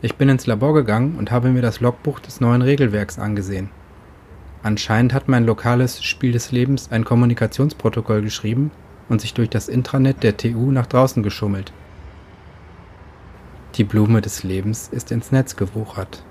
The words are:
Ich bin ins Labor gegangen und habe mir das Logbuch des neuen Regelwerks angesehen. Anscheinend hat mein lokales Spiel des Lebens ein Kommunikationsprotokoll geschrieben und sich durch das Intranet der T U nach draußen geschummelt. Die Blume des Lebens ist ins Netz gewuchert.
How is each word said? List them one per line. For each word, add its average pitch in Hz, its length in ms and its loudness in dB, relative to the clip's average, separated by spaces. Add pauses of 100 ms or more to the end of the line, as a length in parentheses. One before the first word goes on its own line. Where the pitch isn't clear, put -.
Ich - 140 -4
bin 139 140 4
ins 131 160 2
Labor 123 280 2
gegangen 131 440 2
und 101 140 -4
habe 123 180 2
mir 127 120 4
das 117 200 -2
Logbuch 123 400 -2
des - 180 -18
neuen 123 220 4
Regelwerks 123 580 2
angesehen. 98 500 -4 (920)
Anscheinend 110 500 2
hat 135 140 -2
mein 120 180 4
lokales 120 580 0
Spiel - 280 -2
des 120 220 -2
Lebens 123 380 0
ein 113 120 0
Kommunikationsprotokoll 117 1160 0
geschrieben 110 500 -2 (380)
und 113 100 2
sich - 140 -8
durch 113 160 0
das - 180 -4
Intranet 131 560 0
der 104 140 2
T 117 180 -2
U 127 160 0
nach 127 160 0
draußen 127 340 2
geschummelt. 98 520 -4 (2000)
Die 117 80 2
Blume 107 380 4
des - 220 -8
Lebens 95 460 -4
ist - 220 -8
ins 117 200 -4
Netz 131 240 0
gewuchert. 101 760 -8